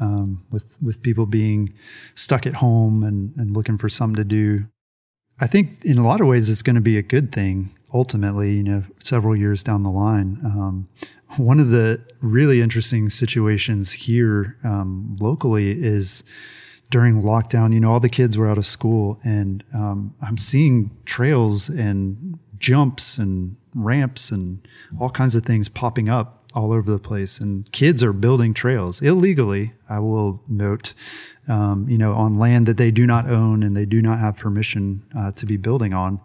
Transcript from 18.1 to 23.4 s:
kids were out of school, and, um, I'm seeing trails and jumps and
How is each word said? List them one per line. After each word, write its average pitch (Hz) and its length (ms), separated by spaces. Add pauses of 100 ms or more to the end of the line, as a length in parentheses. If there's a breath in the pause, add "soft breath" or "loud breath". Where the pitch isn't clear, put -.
kids 117 260
were 110 100
out 104 120
of 101 80
school, 107 580
and, 101 400 (100)
um, 101 460
I'm 110 160
seeing 127 540 (160)
trails 120 640
and 107 680 (200)
jumps 131 580
and 95 400 (180)